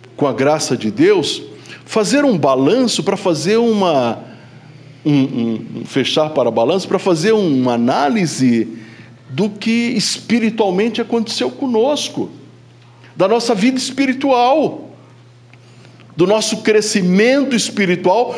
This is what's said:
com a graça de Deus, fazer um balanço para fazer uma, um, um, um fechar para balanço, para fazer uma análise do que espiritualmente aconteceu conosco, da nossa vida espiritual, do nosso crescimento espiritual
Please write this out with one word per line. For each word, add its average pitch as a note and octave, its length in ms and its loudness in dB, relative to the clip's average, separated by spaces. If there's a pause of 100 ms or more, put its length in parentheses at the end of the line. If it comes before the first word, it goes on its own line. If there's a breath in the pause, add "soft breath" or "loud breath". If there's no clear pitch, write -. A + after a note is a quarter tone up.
(160)
com D3 100 0
a C3 60 0
graça C#3+ 440 0
de A2 140 -4
Deus, E3+ 520 2 (420 loud breath)
fazer A3 400 0
um A#3 140 2
balanço D3 640 2
para G3 140 0
fazer F3+ 420 0
uma, F3+ 600 2 (840 loud breath)
um, D3+ 80 2
um, A#2 540 0 (100)
um - 80 -10
fechar D3+ 460 -2
para B2+ 200 0
balanço, D3+ 380 0
para F#3+ 100 0
fazer F#3 340 0
uma C3+ 420 2
análise B2+ 920 2 (640 loud breath)
do F3+ 200 -2
que A#3 440 -2
espiritualmente A3 1080 0
aconteceu A#3 480 -4
conosco, A#3 800 -2 (840 soft breath)
da F3+ 140 0
nossa A#3 260 0
vida B3 220 0
espiritual, C4 1120 0 (1300 loud breath)
do E3+ 100 2
nosso G#3+ 360 0
crescimento G#3+ 920 2
espiritual F#3+ 840 0